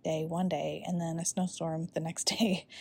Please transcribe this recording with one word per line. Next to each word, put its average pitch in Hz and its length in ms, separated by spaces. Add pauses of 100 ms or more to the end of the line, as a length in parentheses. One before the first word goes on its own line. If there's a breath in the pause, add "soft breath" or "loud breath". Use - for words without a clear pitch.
day 160 220
one 175 220
day 151 380
and 180 140
then 165 180
a 170 60
snowstorm 165 680
the - 80
next 160 240
<laughs> - 140
day. 196 280 (140 loud breath)